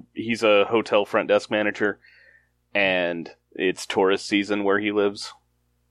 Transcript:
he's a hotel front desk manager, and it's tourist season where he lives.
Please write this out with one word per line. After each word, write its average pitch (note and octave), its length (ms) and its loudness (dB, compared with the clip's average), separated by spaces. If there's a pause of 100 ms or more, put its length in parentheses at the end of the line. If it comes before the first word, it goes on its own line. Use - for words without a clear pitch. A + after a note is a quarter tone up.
(120)
he's A2 300 -6
a G#2 240 6
hotel G#2+ 400 2
front G2+ 220 -2
desk G2+ 220 2
manager, G#2 480 -2 (760)
and F2+ 560 -2 (220)
it's - 340 -4
tourist F#2+ 400 0
season G2+ 380 -2
where G2 160 0
he G#2 120 -4
lives. G#2 400 -2 (580)